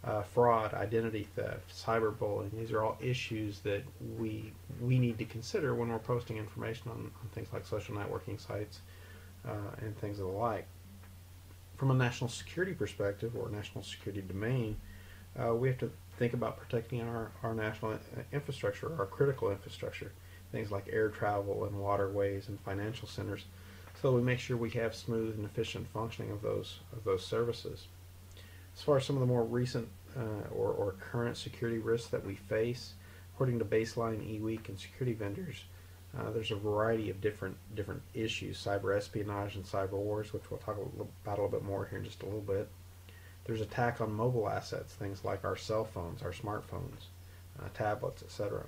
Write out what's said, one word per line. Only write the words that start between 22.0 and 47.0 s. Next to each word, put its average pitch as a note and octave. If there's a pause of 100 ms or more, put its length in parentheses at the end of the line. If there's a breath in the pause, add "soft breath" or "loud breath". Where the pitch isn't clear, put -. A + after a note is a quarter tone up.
and G2+
financial G#2
centers, G2+ (560 loud breath)
so C3+
we B2
make B2
sure B2+
we A#2
have A2+
smooth A2+
and G#2
efficient G#2
functioning A2
of G#2
those, G#2 (120)
of A#2+
those F#2+
services. - (880 loud breath)
As -
far D3
as C3
some C#3+
of C3
the B2+
more B2
recent, A#2+ (280)
uh, A2
or, G#2+
or G2+ (160)
current A#2+
security A#2
risks A2+
that A2
we G2
face, A2 (400 loud breath)
according B2
to A2+
Baseline, A2
eWeek, A2
and G2
security -
vendors, A2 (540 loud breath)
uh, A2
there's A2
a G#2+
variety G#2+
of G2
different, G2 (180)
different G2 (140)
issues, A2
cyber G2
espionage G2+
and F#2+
cyber G2
wars, G#2
which -
we'll -
talk G#2
a G2+
little, G2 (140)
about G2+
a G#2
little G2+
bit G2
more G2
here G2
in G2+
just G2+
a F#2+
little G#2
bit. G2 (760 loud breath)
There's A2+
attack A#2+
on A2
mobile A2+
assets, F#2+
things G2
like G2+
our F#2+
cell A2
phones, F2
our F2+
smartphones, F#2+ (520 loud breath)